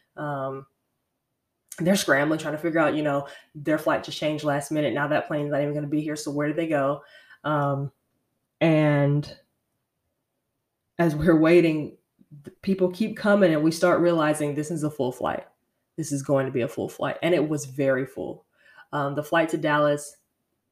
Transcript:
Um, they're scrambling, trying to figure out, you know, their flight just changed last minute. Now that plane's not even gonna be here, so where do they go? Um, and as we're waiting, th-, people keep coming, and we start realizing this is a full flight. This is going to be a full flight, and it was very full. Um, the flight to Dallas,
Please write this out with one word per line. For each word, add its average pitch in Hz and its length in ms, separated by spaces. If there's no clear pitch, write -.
Um, 139 500
they're 180 180
scrambling, 147 420
trying 147 160
to 151 40
figure 160 220
out, 147 140
you 151 80
know, 143 240
their 151 240
flight - 260
just - 140
changed 151 240
last 143 280
minute. 151 240
Now 143 140
that 147 180
plane's 147 240
not 143 100
even 147 140
gonna 147 120
be 151 140
here, 151 160
so 151 140
where 147 180
do 151 60
they 165 120
go? 143 360
Um, 143 480
and 147 760
as 170 160
we're 156 240
waiting, 160 580
th-, - 180
people 185 280
keep 214 280
coming, 202 340
and 151 100
we 160 80
start 175 300
realizing 151 540
this 151 160
is 156 120
a 151 80
full 127 220
flight. - 340
This 143 140
is 139 120
going 135 240
to 131 60
be 127 100
a 143 60
full - 200
flight, - 340
and 175 120
it 156 140
was 139 180
very 135 400
full. - 400
Um, 143 220
the 147 80
flight 160 280
to 165 60
Dallas, 147 600